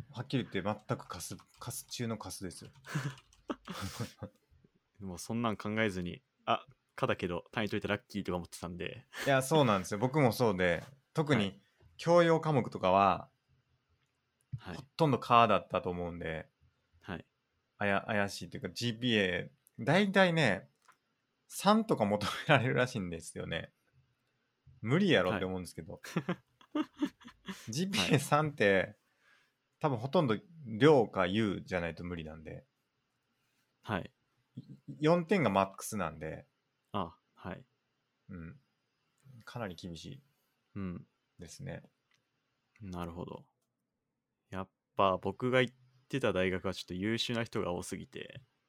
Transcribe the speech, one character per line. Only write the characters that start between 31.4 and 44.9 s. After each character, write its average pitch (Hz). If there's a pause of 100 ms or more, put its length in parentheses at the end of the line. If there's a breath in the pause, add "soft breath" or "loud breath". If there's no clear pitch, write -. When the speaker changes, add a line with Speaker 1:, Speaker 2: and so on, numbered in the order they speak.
Speaker 1:
じ 92
ゃ 87
な 85
い 82
と 87
無 87
理 80
な 78
ん 80
で。 80 (1200)
Speaker 2:
は 104
い。 - (920)
Speaker 1:
四 165
点 196
が 110
マ 98
ッ -
ク -
ス -
な 90
ん 80
で。 80 (460)
Speaker 2:
あ、 87 (200)
は -
い。 90 (640)
Speaker 1:
う 98
ん。 82 (880)
か -
な 113
り 87
厳 85
し 78
い 69 (540)
Speaker 2:
う 101
ん。 90 (320)
Speaker 1:
で 87
す -
ね。 85 (960)
Speaker 2:
な 90
る 85
ほ 85
ど。 - (1080)
や 95
っ 95 (280)